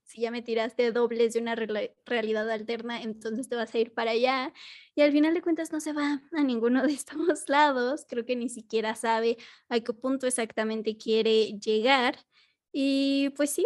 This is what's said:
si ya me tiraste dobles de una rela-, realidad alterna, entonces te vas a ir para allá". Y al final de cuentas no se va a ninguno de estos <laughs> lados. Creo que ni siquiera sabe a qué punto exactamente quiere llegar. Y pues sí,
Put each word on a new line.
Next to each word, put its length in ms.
si 180
ya 100
me 100
tiraste 500
dobles 420
de 80
una 140
rela-, 380
realidad 440
alterna, 540
entonces 440
te 80
vas 200
a 40
ir 140
para 180
allá". 420
Y 60
al 100
final 240
de 60
cuentas 300
no 80
se 140
va 280
a 120
ninguno 440
de 60
estos 240
<laughs> 300
lados. 600
Creo 160
que 100
ni 140
siquiera 460
sabe 420
a 100
qué 140
punto 340
exactamente 720
quiere 600
llegar. 580
Y 640
pues 160
sí, 140